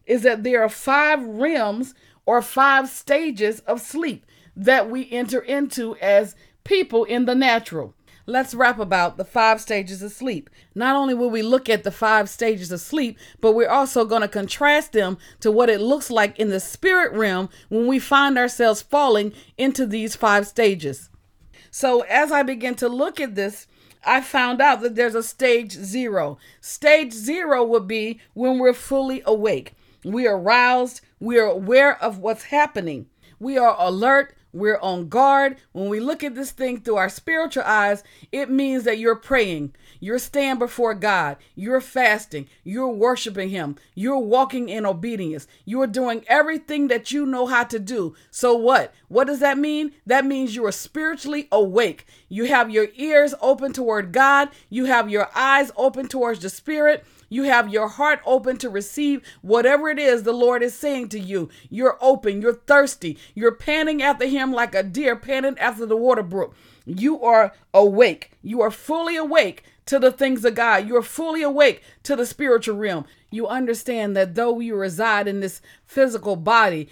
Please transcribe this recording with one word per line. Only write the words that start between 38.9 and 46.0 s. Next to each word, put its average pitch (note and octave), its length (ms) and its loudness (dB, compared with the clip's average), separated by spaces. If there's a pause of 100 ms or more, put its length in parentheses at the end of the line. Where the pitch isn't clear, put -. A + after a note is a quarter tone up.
you're A3+ 180 0
praying, F#3+ 580 -2 (280)
you're A3 180 -4
staying C4+ 400 -2
before A#3+ 340 -2
God, F3+ 440 -2 (180)
you're B3 240 -2
fasting, G#3+ 680 -2 (120)
you're B3 280 -6
worshiping A3 580 -2
him, D#3+ 300 -6 (180)
you're C4 240 -2
walking B3 480 0
in G3+ 180 -6
obedience, F#3 640 -6 (160)
you're B3+ 240 -2
doing A#3 400 -4